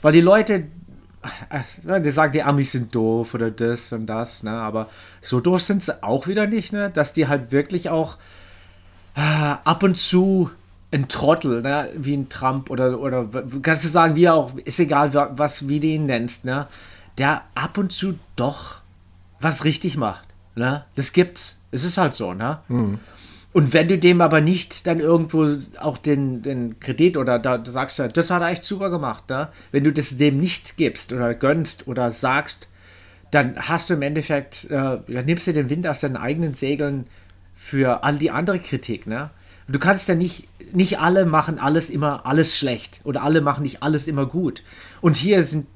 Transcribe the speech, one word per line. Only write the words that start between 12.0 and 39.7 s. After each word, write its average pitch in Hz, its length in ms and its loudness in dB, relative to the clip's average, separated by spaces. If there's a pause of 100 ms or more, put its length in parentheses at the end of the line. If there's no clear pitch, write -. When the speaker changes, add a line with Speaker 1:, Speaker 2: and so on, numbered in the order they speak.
Speaker 1:
ein 139 140 -4
Trump 131 420 -4
oder, 127 300 0
oder 127 320 -2
w-, 127 300 -8
kannst 160 220 2
du 165 40 0
sagen, 165 280 4
wie 175 120 8
auch, 143 300 4
ist 147 220 -4
egal, 143 340 2
wa-, 143 200 2
was, 143 320 -2
wie 147 140 0
du 151 60 0
ihn 156 200 0
nennst, 120 380 -2
ne? 135 220 -4 (500)
Der 139 240 0 (140)
ab 156 240 -4
und 190 120 -2
zu 185 280 -4 (180)
doch 135 400 -4 (640)
was 156 240 0
richtig 151 320 0
macht, 110 300 -4 (280)
ne? 131 300 -2 (100)
Das 135 200 -4
gibt's. - 460 0 (100)
Es 131 140 -4
ist 175 120 0
halt 165 160 2
so, 92 220 -6
ne? 123 240 -4 (100)
Speaker 2:
Mhm. 110 300 0 (540)
Speaker 1:
Und 147 200 4
wenn 165 160 4
du 190 80 4
dem 175 240 4
aber 156 220 4
nicht 175 440 0
dann 170 140 0
irgendwo 160 480 2 (320)
auch 147 160 -4
den, 139 460 0
den 123 360 -6
Kredit 160 380 2
oder 123 220 2
da, 127 180 0
da 117 140 -8
sagst 131 280 -4
du, 135 80 -2
das 165 220 0
hat 175 140 0
er 170 80 0
echt 170 140 -6
super 196 260 -4
gemacht, 147 400 -6
ne? 139 180 -4 (240)
Wenn 139 100 2
du 147 120 2
das 135 240 -2
dem 143 180 4
nicht - 400 -2
gibst - 340 -2
oder 120 220 -2
gönnst 139 560 -2
oder 120 240 -2
sagst, - 560 -2 (600)
dann 139 260 2
hast 165 320 -2
du 180 60 2
im 143 80 -2
Endeffekt, 147 680 -4
äh, 135 360 0
ja, 123 180 -6
nimmst 170 220 0
du 175 80 0
den 135 160 0
Wind 175 160 -2
aus 147 140 -4
deinen 135 180 -2
eigenen 151 340 -2
Segeln 139 540 -4 (480)
für 131 500 0
all 147 140 0
die 156 120 0
andere 175 280 -2
Kritik, - 480 -6
ne? 127 240 -8 (380)
Du 135 100 -2